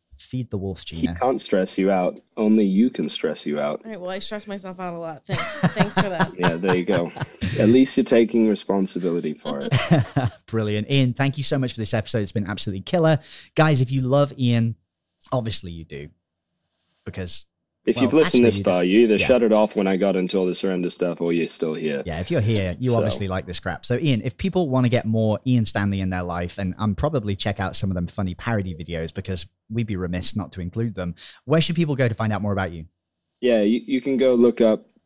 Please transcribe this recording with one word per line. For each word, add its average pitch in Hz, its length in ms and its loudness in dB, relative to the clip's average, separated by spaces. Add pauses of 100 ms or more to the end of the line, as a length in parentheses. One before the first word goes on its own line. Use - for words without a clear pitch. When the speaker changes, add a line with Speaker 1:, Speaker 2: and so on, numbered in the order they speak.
(180)
Speaker 1:
Feed 127 320 -8
the 104 80 -6
wolf, 95 260 -8
Gina. 82 280 -4
Speaker 2:
He 87 60 -10
can't 127 220 0
stress 95 380 -4
you 98 120 2
out. 90 300 -2 (160)
Only 107 280 2
you 101 260 2
can 78 180 -4
stress - 380 -6
you 73 120 -4
out. - 260 -4
Speaker 3:
All 226 60 -14
right, 202 100 -14
well, 180 100 -10
I 190 100 -8
stress 208 260 -10
myself 190 320 -12
out 180 160 -8
a 170 40 -10
lot. 165 280 -12
Thanks. - 160 -2 (320)
Thanks 208 200 0
for 202 160 0
that. 175 240 -2
Speaker 2:
<laughs> - 40 -10
Yeah, 175 180 0
there 185 200 0
you - 80 0
go. 85 260 0 (240)
Speaker 3:
<laughs> 92 240 -4
Speaker 2:
At 107 120 6
least 131 260 6
you're 127 80 4
taking 117 440 4
responsibility 90 840 -2
for 71 280 -8
it. - 100 -4 (680)
Speaker 1:
<laughs> - 80 -20
Brilliant. 104 440 -2
Ian, 131 240 2
thank 139 240 -2
you 139 40 -4
so 143 160 2
much 127 140 -2
for - 80 -10
this 107 140 -2
episode. 110 260 -2
It's 101 120 -4
been 104 140 -2
absolutely 98 360 -4
killer. 160 360 2 (380)
Guys, 156 240 4
if 127 100 2
you 135 120 0
love 139 360 2
Ian, 117 380 2 (560)
obviously 110 400 -4
you 80 120 -12
do. 76 240 -12 (960)
Because 95 420 -8 (380)
Speaker 2:
If 113 120 2
Speaker 1:
well, 123 80 2
Speaker 2:
you've 120 100 2
listened 156 120 6
Speaker 1:
actually, 123 180 6
Speaker 2:
this 101 140 6
Speaker 1:
you 98 60 -4
Speaker 2:
far, 92 180 4
Speaker 1:
don't. 90 80 2
Speaker 2:
you 107 100 8
either 107 160 6
Speaker 1:
Yeah. 95 100 2
Speaker 2:
shut 123 160 4
it 110 100 4
off 107 220 4
when 101 140 2
I 95 80 2
got 95 200 2
into 92 220 0
all 92 80 2
the 87 80 0
surrender 90 340 -2
stuff, 87 320 -4
or 85 120 0
you're 82 160 0
still 80 260 -4
here. 76 320 -4
Speaker 1:
Yeah, 82 140 -6
if 90 100 -8
you're 165 100 0
here, 101 380 0
you 127 120 -2
Speaker 2:
So. 117 60 4
Speaker 1:
obviously - 320 0
like 92 180 -4
this 87 120 -6
crap. - 260 -6
So, 120 140 0
Ian, 135 240 2
if - 140 -6
people 185 320 -2
wanna 127 200 2
get 117 160 0
more 110 420 0
Ian 123 200 2
Stanley 101 340 0
in 92 100 -2
their 90 120 -4
life, 87 360 -6
and, 92 200 -4
um, 107 160 0
probably 120 400 -2
check 101 240 -2
out 95 160 -4
some 98 160 -2
of 90 60 -2
them 87 100 -2
funny 90 280 -6
parody 98 400 -4
videos, 82 380 -8
because 95 340 -6 (220)
we'd 113 200 -4
be 101 80 -4
remiss 90 400 -4
not 87 160 -4
to 92 80 -10
include 107 340 -4
them, 87 200 -6 (300)
where 156 160 2
should 165 160 -2
people 151 200 0
go 131 120 2
to 107 60 -2
find 110 180 -2
out 98 80 -2
more 104 120 -2
about 95 200 -2
you? 82 140 -12 (540)
Speaker 2:
Yeah, 117 220 4
you, 110 220 2
you 131 160 -2
can 135 160 -2
go 127 200 4
look 120 240 4
up, 110 260 4 (200)